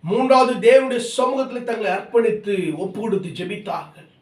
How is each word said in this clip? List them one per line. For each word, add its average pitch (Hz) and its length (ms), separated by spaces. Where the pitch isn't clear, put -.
மூன்றாவது, 247 520
தேவனுடைய 247 440
சமூகத்தில் 254 640
தங்களை 214 280
அர்ப்பணித்து 196 840
ஒப்பு 190 240
கொடுத்து 196 280
ஜெபித்தார்கள். - 800